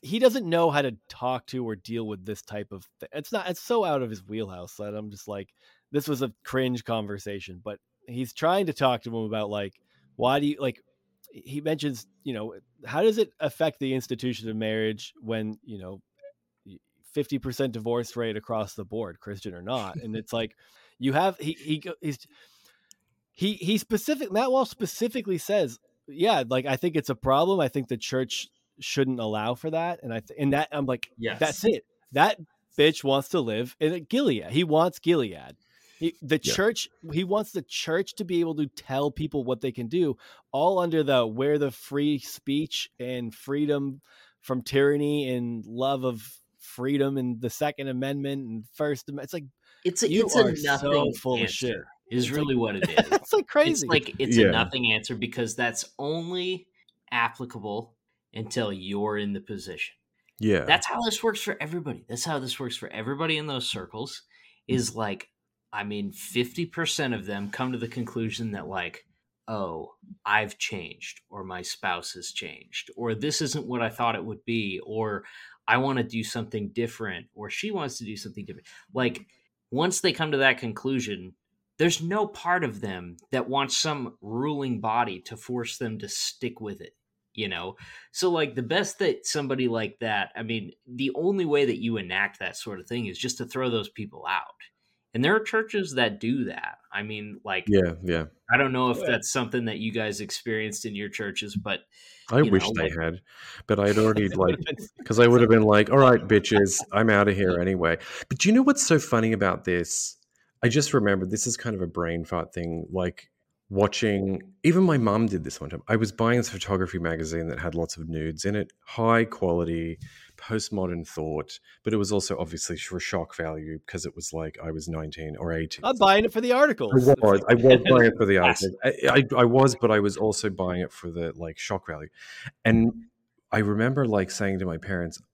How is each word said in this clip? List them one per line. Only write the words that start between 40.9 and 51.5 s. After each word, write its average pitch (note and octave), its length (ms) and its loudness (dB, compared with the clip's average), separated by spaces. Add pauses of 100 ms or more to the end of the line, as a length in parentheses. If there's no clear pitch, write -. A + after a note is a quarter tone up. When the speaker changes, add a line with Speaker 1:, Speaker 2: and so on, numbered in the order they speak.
Speaker 1:
the, C3 220 6
"We're C3+ 320 2
the C#3 140 0
free C#3+ 480 -2
speech - 720 -4 (100)
and B2 340 -6
freedom C#3 680 -2 (400)
from B2+ 200 -4
tyranny C#3+ 680 2
and A#2+ 360 -4
love B2+ 380 -2
of A#2 360 -6 (200)
freedom C#3 580 -2
and B2 240 -4
the B2 80 -2
Second D3 380 -4
Amendment C#3 600 -4
and A2+ 260 -10
First D3 360 -4
Am-," C#3+ 100 -8
it's C3 140 -12
like, D#3+ 100 -8 (400)
Speaker 2:
It's F3+ 180 0
a, - 60 2
Speaker 1:
you F3 120 4
Speaker 2:
it's A3 160 2
a A3+ 80 8
Speaker 1:
are F3 120 0
so C#3+ 340 0
Speaker 2:
nothing C#3+ 240 2
Speaker 1:
full B2+ 300 -2
of F#2 60 -4